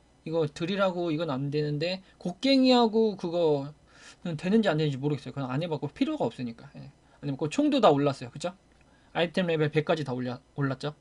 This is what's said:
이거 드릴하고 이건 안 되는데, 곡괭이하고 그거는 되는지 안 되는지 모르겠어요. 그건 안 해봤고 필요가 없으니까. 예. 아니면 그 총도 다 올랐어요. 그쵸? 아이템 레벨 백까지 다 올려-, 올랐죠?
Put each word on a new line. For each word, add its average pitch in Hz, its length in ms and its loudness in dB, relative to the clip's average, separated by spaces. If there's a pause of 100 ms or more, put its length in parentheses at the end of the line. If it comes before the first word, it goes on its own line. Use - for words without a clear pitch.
(240)
이거 160 240 0
드릴하고 175 640 0
이건 151 200 -2
안 139 200 -4
되는데, 151 500 -2 (180)
곡괭이하고 233 1000 2
그거는 156 1200 -2
되는지 202 320 2
안 151 80 2
되는지 151 200 0
모르겠어요. 135 360 -4
그건 135 180 -6
안 143 120 -2
해봤고 151 260 -4
필요가 285 340 -4
없으니까. 123 540 -8
예. 139 140 -16 (280)
아니면 139 180 -6
그 151 120 -2
총도 285 320 2
다 196 80 8
올랐어요. 139 400 2
그쵸? 175 260 -8 (560)
아이템 170 360 0
레벨 156 240 2
백까지 160 320 0
다 135 100 -4
올려-, 127 260 -6 (160)
올랐죠? 139 460 -4